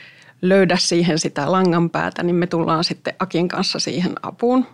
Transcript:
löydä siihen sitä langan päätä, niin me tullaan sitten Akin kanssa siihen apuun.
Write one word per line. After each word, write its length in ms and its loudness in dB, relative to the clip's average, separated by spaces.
löydä 340 4
siihen 420 2
sitä 340 -2
langan 380 2
päätä, 320 -4
niin 140 0
me 100 0
tullaan 380 0
sitten 340 -6
Akin 300 -2
kanssa 300 -4
siihen 340 -4
apuun. 520 0